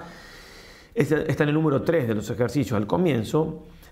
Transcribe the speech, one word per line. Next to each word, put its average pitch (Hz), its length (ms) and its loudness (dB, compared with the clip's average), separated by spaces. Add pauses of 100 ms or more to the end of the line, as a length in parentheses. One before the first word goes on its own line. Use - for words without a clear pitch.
(920)
Ese 151 340 2
está 151 160 2
en 147 60 2
el 147 60 2
número 151 260 2
tres 147 260 2
de 113 60 0
los 104 160 -4
ejercicios 123 480 0
al 107 80 0
comienzo. 156 760 0 (280)